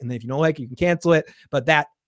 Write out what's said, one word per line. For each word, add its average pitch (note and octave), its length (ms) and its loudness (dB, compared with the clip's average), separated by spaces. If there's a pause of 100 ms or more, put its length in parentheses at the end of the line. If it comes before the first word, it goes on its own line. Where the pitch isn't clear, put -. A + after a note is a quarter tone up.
And B2 80 -8
then B2 60 -6
if A2+ 60 -10
you A#2 60 -12
don't C3+ 120 -4
like D#3+ 180 2
it, C3+ 40 -10
you A#2+ 60 -12
can B2+ 80 -14
cancel F3 380 2
it. D#3 100 2 (260)
But C#3 140 -2
that D3+ 220 2 (220)